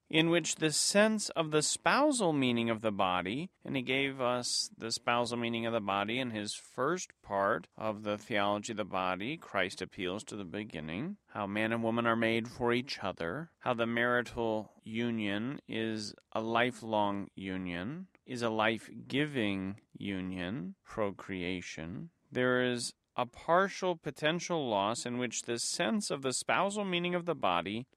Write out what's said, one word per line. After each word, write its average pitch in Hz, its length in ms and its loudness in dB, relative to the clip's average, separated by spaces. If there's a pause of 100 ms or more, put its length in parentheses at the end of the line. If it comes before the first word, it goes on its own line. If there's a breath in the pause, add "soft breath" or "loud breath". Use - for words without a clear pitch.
(120)
in 160 180 6
which 165 260 4
the 156 160 2
sense 208 580 4
of 160 200 -2
the 151 140 4
spousal 233 680 4
meaning 123 380 4
of 110 120 0
the 113 100 0
body, 98 580 0 (140)
and 135 120 -4
he 131 60 -2
gave 135 400 0
us 123 560 0
the 113 140 -6
spousal 120 460 0
meaning 117 280 -2
of 117 80 -2
the 113 80 2
body 101 380 0
in 127 100 -2
his 107 240 -4
first 160 560 -4 (140)
part 101 520 2
of 107 280 -4
the 104 120 0
theology 104 580 0
of 104 40 -10
the 104 80 -2
body. 92 520 -2
Christ 95 440 -2
appeals 90 440 -4
to - 100 -12
the 101 100 -8
beginning, 98 720 -6 (120)
how 101 180 -4
man 110 260 0
and 117 80 -2
woman 113 240 2
are 117 100 4
made 113 320 2
for 120 240 -2
each 123 320 -2
other, 95 460 -4 (120)
how 123 120 0
the 117 140 0
marital 117 840 0 (120)
union 113 840 -2
is 110 460 -4 (180)
a 110 100 -2
lifelong 110 920 0
union, 95 720 -6 (200)
is 120 160 -6
a 117 60 2
life-giving 110 1300 0 (180)
union, 95 840 -4
procreation. 92 1300 -4 (200)
There 127 320 4
is 123 300 -2 (240)
a 123 80 0
partial 180 680 0
potential 156 720 0
loss 107 380 2
in 123 120 -2
which 123 260 -2
the 120 140 0
sense 208 540 0
of 147 100 -2
the 131 120 0
spousal 196 500 2
meaning 175 320 0
of 170 100 -2
the 170 100 0
body 98 600 0